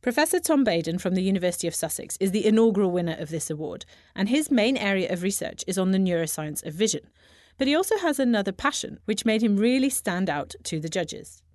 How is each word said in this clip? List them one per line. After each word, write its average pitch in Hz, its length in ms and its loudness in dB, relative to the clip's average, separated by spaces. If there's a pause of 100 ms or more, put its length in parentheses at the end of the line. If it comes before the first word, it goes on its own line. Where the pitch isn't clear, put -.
Professor 302 360 2
Tom 302 240 4
Baden 170 360 0
from 185 160 0
the 190 80 2
University 180 440 0
of 170 80 -4
Sussex - 440 -6
is 190 120 2
the 202 140 0
inaugural 214 460 4
winner 170 280 -2
of 156 100 -8
this 156 200 -6
award, 151 360 -8 (300)
and 196 140 0
his 294 220 2
main 247 260 4
area 196 340 0
of 175 120 -4
research - 440 -4
is 185 120 -2
on 185 120 2
the 190 80 4
neuroscience 165 680 -2
of 160 100 -8
vision. 190 260 0 (580)
But 262 80 2
he 277 80 2
also 381 240 2
has 330 180 0
another 226 340 2
passion, - 540 -4
which 208 200 -2
made 220 180 2
him 208 140 2
really 254 340 2
stand 185 360 -4
out 147 360 -6
to 160 160 -6
the 160 100 -6
judges. - 540 -6 (120)